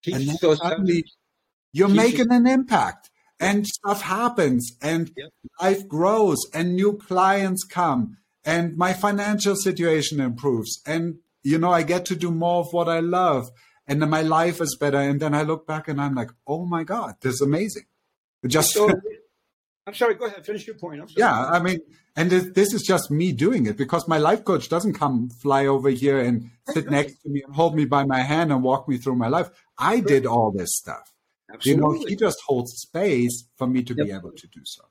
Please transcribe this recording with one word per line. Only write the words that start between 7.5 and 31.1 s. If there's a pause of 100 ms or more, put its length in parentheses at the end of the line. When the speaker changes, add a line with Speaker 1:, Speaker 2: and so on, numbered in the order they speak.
Speaker 2:
come, (300)
and
my
financial
situation
improves,
and, (260)
you
know,
I
get
to
do
more
of
what
I
love, (380)
and
then
my
life
is
better.
And
then
I
look
back
and
I'm
like, (160)
"Oh
my
God,
this
is
amazing." (580)
It
just
Speaker 1:
So,
Speaker 2:
<laughs>
Speaker 1:
I'm
sorry,
go
ahead,
finish
your
point.
I'm
sorry.
Speaker 2:
Yeah,
I
mean, (360)
and
this,
this
is
just
me
doing
it,
because
my
life
coach
doesn't
come
fly
over
here
and (240)
sit
Speaker 1:
Right.
Speaker 2:
next
to
me
and
hold
me
by
my
hand
and
walk
me
through
my
life. (280)
I
Speaker 1:
Right.
Speaker 2:
did
all
this
stuff. (520)